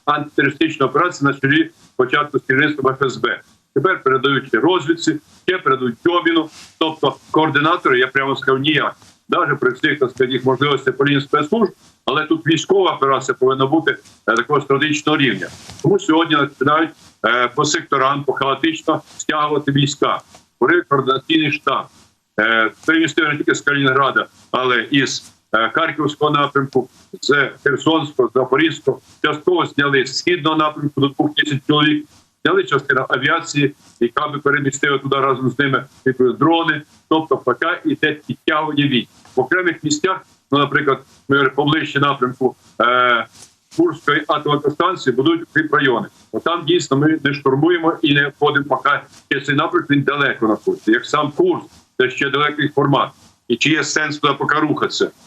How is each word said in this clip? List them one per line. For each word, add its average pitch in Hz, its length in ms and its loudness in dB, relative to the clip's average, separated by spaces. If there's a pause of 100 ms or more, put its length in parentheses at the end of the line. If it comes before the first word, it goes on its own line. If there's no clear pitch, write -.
антитерористичну 147 800 0
операцію 151 440 0
на 139 80 -2
чолі 156 320 2 (240)
спочатку 143 460 0
з - 20 0
керівництвом 135 520 0
Ф 135 80 -6
С 131 160 -2
Б. 110 240 -4 (320)
Тепер 180 300 0
передають 131 500 0
розвідці, 156 680 0 (280)
ще 185 100 0
передають 127 380 0 (100)
Дьоміну, 165 440 2 (300)
тобто 151 360 0 (160)
координатори, 156 680 2
я 127 80 4
прямо 135 280 -2
сказав, 131 240 0
ніяк. 135 360 0 (340)
Навіть 147 300 0
при 123 120 2
всіх, 147 280 -2
так 127 100 0
сказати, 127 240 -2
їх 123 120 -4
можливостей 135 480 0
по 139 120 0
лінії 143 160 2
спецслужб, 151 500 0 (340)
але 147 200 -2
тут - 220 -2
військова 165 440 2
операція 135 480 0
повинна 135 260 2
бути, 156 320 0 (300)
е, 113 80 2
такого 135 260 0
стратегічного 147 560 0
рівня. 101 300 -2 (340)
Тому 190 180 2
сьогодні 160 360 2
починають, 147 540 0 (360)
е, 120 220 2
по 147 180 -2
секторам, 143 580 0
по 135 100 -2
хаотично 147 680 -2 (160)
стягувати 151 540 -2
війська. 139 500 0 (340)
Створив 165 340 2
координаційний 139 600 0
штаб. 131 340 -4 (540)
Е, 113 320 2 (140)
перемістили 160 440 2
не 147 80 -4
тільки 156 180 0
з - 60 -8
Калінінграда, 135 640 0 (240)
але 123 400 0
і 135 160 2
з, - 260 -10 (200)
е, 110 200 0
Харківського 151 580 -2
напрямку, 139 580 0 (320)
з 143 280 0 (140)
Херсонського, 147 720 0
Запорізького. 135 640 0 (240)
Частково 156 420 0
зняли 139 400 0
з - 120 -8
східного 160 380 0
напрямку 151 460 -2
до 147 60 2
двох - 280 -2
тисяч 151 320 -2
чоловік. 151 380 2 (400)
Зняли 185 180 2
частину - 460 -2
авіації, 143 640 -2 (260)
яка 143 280 -2
би 147 120 -8
перемістила 143 580 0
туди 139 180 -2
разом 131 340 0
з 123 100 -6
ними, 139 260 0 (200)
відповідно, 127 320 2
дрони. 160 440 0 (280)
Тобто 160 280 0
поки 131 300 -4 (180)
йде 151 320 0 (100)
підтягування 151 600 -2
військ. 120 220 -2 (260)
В - 40 2
окремих 170 440 -2
місцях, 151 420 -2 (260)
ну, 135 60 2
наприклад, 143 420 0 (300)
ми 139 60 4
говоримо, 139 200 2
поближче 151 440 0
напрямку, 127 560 0 (260)
е, 120 440 2 (520)
Курської 151 500 0
атомної 147 340 0 (100)
станції 170 440 -2
будують 160 260 2
укріп 156 320 -2
райони. 127 340 0 (240)
От 110 120 -6
там 165 220 -2
дійсно 151 320 0
ми 156 260 2
не 139 100 0
штурмуємо 160 680 2
і 147 120 2
не 143 240 2
входимо 143 320 0
поки. 139 300 0 (320)
Ще 139 100 -2
цей 143 140 -2
напрямок, 160 340 -2
він 143 120 4
далеко 139 440 0
знаходиться. 101 460 0
Як - 140 2
сам 147 260 -2
Курськ, 170 340 0 (340)
це 127 100 2
ще 139 200 -4
далекий 147 400 -2
формат. 139 400 0 (380)
І 120 80 0
чи 143 140 -2
є 156 140 0
сенс 151 340 -2
туди 143 160 0
поки 143 260 0
рухатися? 139 520 -2 (160)